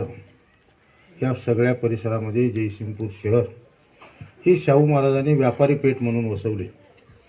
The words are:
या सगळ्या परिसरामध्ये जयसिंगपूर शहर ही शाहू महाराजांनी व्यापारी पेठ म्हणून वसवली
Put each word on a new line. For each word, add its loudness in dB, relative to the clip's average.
या -2
सगळ्या 0
परिसरामध्ये -2
जयसिंगपूर -6
शहर 0
ही 6
शाहू 4
महाराजांनी 2
व्यापारी 2
पेठ 0
म्हणून 0
वसवली -4